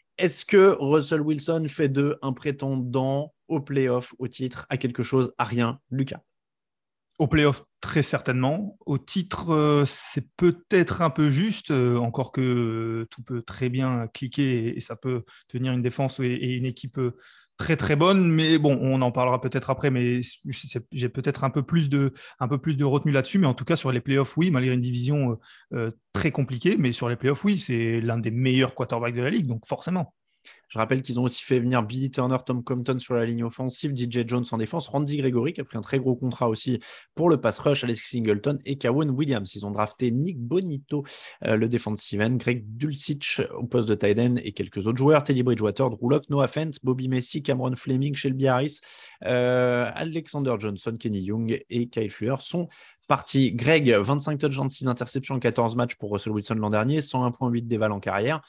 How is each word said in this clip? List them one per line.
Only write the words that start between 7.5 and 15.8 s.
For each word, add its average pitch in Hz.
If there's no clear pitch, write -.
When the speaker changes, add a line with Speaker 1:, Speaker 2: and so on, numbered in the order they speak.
Speaker 2:
très -
certainement. 139
Au 143
titre, -
euh, 147
c'est -
peut-être 175
un 165
peu 151
juste, 170
euh, 123
encore 120
que, -
euh, 113
tout 123
peut 120
très -
bien 123
cliquer 127
et, -
et -
ça 117
peut 123
tenir 131
une 123